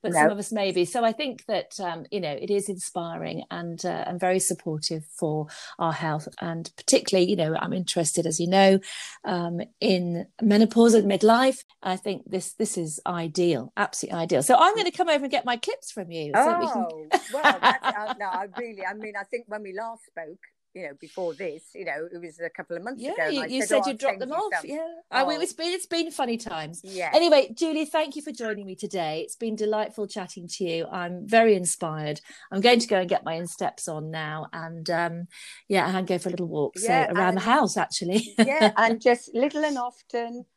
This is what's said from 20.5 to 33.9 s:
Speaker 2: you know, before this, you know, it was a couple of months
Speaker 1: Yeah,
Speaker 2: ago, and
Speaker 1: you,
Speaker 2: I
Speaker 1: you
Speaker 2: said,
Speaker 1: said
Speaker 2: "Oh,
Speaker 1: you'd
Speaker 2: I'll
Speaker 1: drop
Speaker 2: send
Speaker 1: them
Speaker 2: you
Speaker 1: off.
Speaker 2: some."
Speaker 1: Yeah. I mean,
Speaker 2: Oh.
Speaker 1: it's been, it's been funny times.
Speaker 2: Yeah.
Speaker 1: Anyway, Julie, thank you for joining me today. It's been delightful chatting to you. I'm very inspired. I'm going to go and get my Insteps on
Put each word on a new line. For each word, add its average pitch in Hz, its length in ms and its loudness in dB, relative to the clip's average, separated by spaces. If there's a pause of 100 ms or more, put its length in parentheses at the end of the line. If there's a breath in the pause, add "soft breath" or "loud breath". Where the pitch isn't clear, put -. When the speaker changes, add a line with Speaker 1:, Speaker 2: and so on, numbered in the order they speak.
Speaker 2:
you 185 100 -12
know, 143 160 -10
before 165 340 -6
this, 165 300 -8 (100)
you 196 120 -12
know, 160 280 -6
it 180 80 -14
was 165 180 -16
a 165 100 -8
couple 175 260 -10
of 170 80 -10
months 240 180 -10
Speaker 1:
Yeah, 269 120 -6
Speaker 2:
ago, 440 140 -2
and 370 80 -2
Speaker 1:
you, 269 80 -2
Speaker 2:
I - 20 -4
Speaker 1:
you 254 160 -2
Speaker 2:
said, 202 80 0
Speaker 1:
said 277 160 4
Speaker 2:
"Oh, - 20 0
Speaker 1:
you'd 285 60 -2
Speaker 2:
I'll 220 40 -8
Speaker 1:
drop 262 140 0
Speaker 2:
send 196 120 -8
Speaker 1:
them 254 60 -8
Speaker 2:
you 294 60 -6
Speaker 1:
off. 381 260 -2
Speaker 2:
some." - 80 -12
Speaker 1:
Yeah. 311 180 -8 (220)
I 262 160 2
mean, 302 140 -2
Speaker 2:
Oh. - 20 -2
Speaker 1:
it's 349 120 -4
been, 330 180 -4
it's 359 140 -6
been 330 260 -2
funny 247 260 -2
times. 165 460 -8
Speaker 2:
Yeah. 185 300 -6
Speaker 1:
Anyway, 302 400 6
Julie, 311 320 -2
thank 311 320 -4
you 294 40 -10
for - 120 -12
joining 214 320 -6
me 190 100 -12
today. 165 460 -4
It's - 160 -10
been 226 180 -4
delightful 214 520 -2
chatting 180 420 -12
to - 160 -6
you. 165 260 -2
I'm 180 360 -8
very 226 280 8
inspired. 156 640 -4 (320 loud breath)
I'm 190 80 -2
going 233 200 6
to 233 80 -2
go 208 120 2
and 185 100 0
get 180 140 0
my 160 120 -4
Insteps - 520 -6
on 156 240 -8